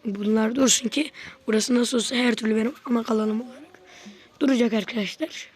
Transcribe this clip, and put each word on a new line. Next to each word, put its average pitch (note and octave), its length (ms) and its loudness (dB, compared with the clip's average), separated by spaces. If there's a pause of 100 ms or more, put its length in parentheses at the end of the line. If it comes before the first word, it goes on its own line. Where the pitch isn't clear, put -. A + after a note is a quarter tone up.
bunlar A3 500 0
dursun B3+ 340 2
ki D4 220 -2 (360)
burası A3 280 2
nasıl A#3+ 220 2
olsa A#3 200 -2
her A#3+ 180 2
türlü A3 220 0
benim A3+ 180 0 (100)
ana A#3 180 0
kanalım G#3+ 380 0
olarak B3+ 400 -16 (600)
duracak A#3+ 320 4
arkadaşlar. A3 840 -4